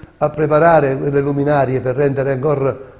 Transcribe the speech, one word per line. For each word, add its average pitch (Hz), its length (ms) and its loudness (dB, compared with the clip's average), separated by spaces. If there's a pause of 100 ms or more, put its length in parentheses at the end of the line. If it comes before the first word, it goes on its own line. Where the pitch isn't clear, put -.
(180)
a 151 120 0
preparare 151 680 2
le 143 220 0
luminarie 139 580 0
per 123 160 -4
rendere 139 380 0
ancora, 135 440 -2 (220)